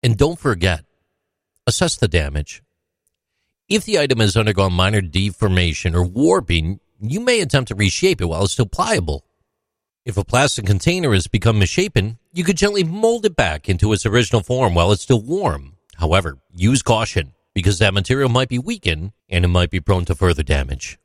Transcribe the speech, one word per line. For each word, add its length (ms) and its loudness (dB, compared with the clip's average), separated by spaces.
And 160 2
don't 200 2
forget, 460 -2
assess 300 -2
the 120 -2
damage. 540 -4
If 200 0
the 120 0
item 200 2
has 180 2
undergone 380 2
minor 260 2
deformation 920 0
or 80 2
warping, 800 0
you 200 -4
may 200 0
attempt 280 0
to 60 -6
reshape 460 0
it 60 -2
while 180 -2
it's 80 -2
still 140 0
pliable. 580 -4
If 140 -4
a 60 -2
plastic 420 0
container 480 0
has 140 0
become 300 0
misshapen, 600 0
you 120 -4
could 140 0
gently 260 0
mold 400 0
it 120 0
back 340 -2
into 220 2
its 120 -2
original 380 2
form 320 0
while 180 4
it's 100 0
still 200 2
warm. 540 -4
However, 440 -2
use 300 2
caution, 500 -2
because 240 0
that 160 2
material 340 0
might 200 0
be 100 -2
weakened 540 -6
and 160 0
it 40 4
might 220 2
be 100 -2
prone 260 0
to 80 -2
further 300 0
damage. 600 -4